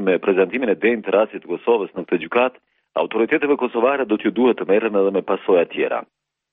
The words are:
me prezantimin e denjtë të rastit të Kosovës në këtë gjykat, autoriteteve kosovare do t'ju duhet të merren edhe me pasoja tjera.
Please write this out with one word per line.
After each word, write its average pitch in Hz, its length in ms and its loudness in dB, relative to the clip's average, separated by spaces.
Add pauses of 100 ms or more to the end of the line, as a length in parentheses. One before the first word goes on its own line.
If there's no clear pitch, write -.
me 90 160 2
prezantimin 98 500 0
e 85 80 0
denjtë 110 280 -2
të 95 80 0
rastit 101 280 0
të 82 80 -10
Kosovës 98 440 -2
në 87 100 -8
këtë 85 180 -2
gjykat, 123 380 -2 (400)
autoriteteve 143 580 0
kosovare 127 480 0
do 107 80 0
t'ju 107 160 -2
duhet 113 300 2
të - 80 -8
merren 107 260 2
edhe 98 160 2
me 95 140 -2
pasoja 95 420 2
tjera. - 360 -4 (500)